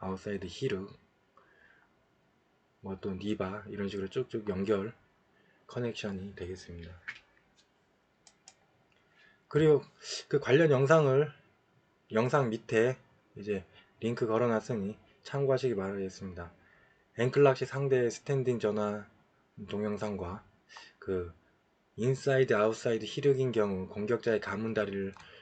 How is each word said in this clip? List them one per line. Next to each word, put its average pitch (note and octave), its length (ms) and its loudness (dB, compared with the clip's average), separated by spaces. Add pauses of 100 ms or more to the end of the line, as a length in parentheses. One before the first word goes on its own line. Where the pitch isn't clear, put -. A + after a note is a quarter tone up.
아웃사이드 F#2+ 480 -8
히르, G2+ 380 -6 (1900)
뭐 F#2+ 180 -10
또 G2 140 -6
니바 G2 540 -6
이런 G2+ 220 -6
식으로 G2 180 -6
쭉쭉 A2+ 420 -6
연결 G2 440 0 (760)
커넥션이 G2+ 680 -6
되겠습니다. F2 560 -12 (2500)
그리고 D3+ 360 6 (440)
그 D3 120 2
관련 D3 320 6
영상을 C#3 600 6 (800)
영상 B2 380 2
밑에 A#2 480 2 (380)
이제 G2+ 280 -6 (360)
링크 A#2 260 -2
걸어놨으니 A2 720 0 (260)
참고하시기 C3+ 520 0
바라겠습니다. F#2+ 760 -6 (640)
앵클락시 C3 480 4
상대 C3 440 0
스탠딩 B2 500 -2
전환 G#2 460 -2 (640)
동영상과 G2+ 720 -6 (540)
그 F2+ 340 -6 (680)
인사이드 C3 560 2
아웃사이드 A2 520 2
히륙인 C3 460 0
경우 G2+ 380 0
공격자의 G#2+ 500 0
감은 G#2+ 340 -4
다리를 G2 400 -2 (280)